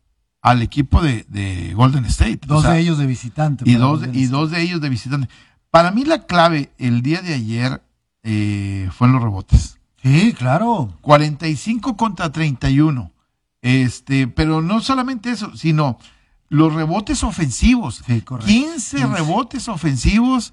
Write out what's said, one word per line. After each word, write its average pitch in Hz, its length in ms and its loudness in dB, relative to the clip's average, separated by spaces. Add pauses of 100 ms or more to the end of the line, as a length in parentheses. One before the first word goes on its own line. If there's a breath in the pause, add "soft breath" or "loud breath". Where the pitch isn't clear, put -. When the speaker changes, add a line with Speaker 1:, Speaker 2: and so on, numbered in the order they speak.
(420)
Speaker 1:
al 120 200 4
equipo 143 400 0
de, 135 260 -2
de 92 460 -6
Golden 127 300 2
State. - 420 0
Speaker 2:
Dos 151 140 2
Speaker 1:
O - 20 4
sea, 170 120 4
Speaker 2:
de 165 40 4
ellos 165 200 2
de 143 80 0
visitante 131 640 -4
Speaker 1:
y 120 60 8
Speaker 2:
para 117 120 4
Speaker 1:
dos 151 160 2
de, - 40 -6
Speaker 2:
Golden 127 140 -2
Speaker 1:
y 131 60 2
Speaker 2:
State. 131 140 0
Speaker 1:
dos 160 120 0
de 170 100 -2
ellos 175 180 -2
de 147 80 -4
visitante. 131 400 -4 (440 soft breath)
Para 170 180 6
mí 233 140 -2
la 302 220 -2
clave 165 520 0
el 120 240 0
día 160 200 -2
de 175 120 -6
ayer, 120 480 -4 (400)
eh, 101 760 -2
fue 123 120 2
en 131 60 4
los 127 100 0
rebotes. - 560 0 (200)
Speaker 2:
Sí, 165 320 4
claro. 143 680 -2
Speaker 1:
Cuarenta 147 480 2
y 156 80 -2
cinco 226 400 -6
contra 185 340 -2
treinta 143 400 -2
y 135 80 4
uno. 139 320 0 (520)
Este, 131 680 0
pero 156 340 0
no 196 180 0
solamente 254 520 -4
eso, 202 240 -8
sino 135 420 0 (500 soft breath)
los 156 240 4
rebotes 180 520 -2
ofensivos. 185 840 0
Speaker 2:
Sí, 117 140 0
correcto. 113 260 -10
Speaker 1:
Quince 277 520 0
Speaker 2:
Quince. 247 140 0
Speaker 1:
rebotes 208 560 -4
ofensivos. 202 840 0